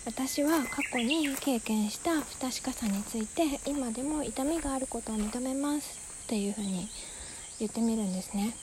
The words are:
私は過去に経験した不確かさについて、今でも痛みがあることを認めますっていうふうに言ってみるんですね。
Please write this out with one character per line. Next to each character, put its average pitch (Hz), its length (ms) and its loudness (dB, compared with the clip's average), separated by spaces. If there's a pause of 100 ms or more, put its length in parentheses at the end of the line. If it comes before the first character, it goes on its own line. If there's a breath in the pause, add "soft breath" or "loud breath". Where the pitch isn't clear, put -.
私 262 380 0
は 302 240 6
過 - 160 -2 (100)
去 254 60 2
に 277 380 4
経 262 240 2
験 214 300 2
し - 80 -6
た 330 220 2
不 - 180 -8
確 254 240 -4
か 254 120 -2
さ 233 120 -2
に 202 180 2
つ - 120 -6
い 220 100 0
て、 285 380 2
今 277 260 0
で 247 120 -2
も 302 200 0
痛 262 220 -2
み 320 160 2
が 277 140 0
あ 269 40 0
る 262 80 0
こ 233 140 -4
と 220 120 -6
を 220 40 0
認 214 240 0
め 262 140 0
ま 285 260 2
す - 180 -10 (260)
っ - 20 -12
て 226 100 0
い 202 140 2
う - 20 -2
ふ 208 60 -4
う - 20 -4
に 190 300 -2 (680 loud breath)
言 214 100 0
っ - 40 -4
て 226 80 0
み 226 160 4
る 220 60 2
ん 190 100 2
で 185 80 0
す - 140 -8
ね。 208 280 2